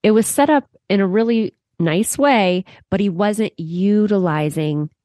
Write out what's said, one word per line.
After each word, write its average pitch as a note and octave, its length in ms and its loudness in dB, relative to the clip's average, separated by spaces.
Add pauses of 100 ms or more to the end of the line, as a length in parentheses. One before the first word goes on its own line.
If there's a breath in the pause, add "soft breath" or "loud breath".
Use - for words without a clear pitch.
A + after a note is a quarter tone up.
It G#3+ 80 4
was G#3+ 160 2
set C#4+ 220 0
up D4 180 2 (200)
in G3 120 2
a G3 80 0
really A3+ 460 0 (260)
nice E3+ 360 0
way, G3+ 480 2 (240 loud breath)
but F#3+ 120 -2
he G3+ 80 0
wasn't G#3 500 -2
utilizing D#3+ 1300 -2 (140)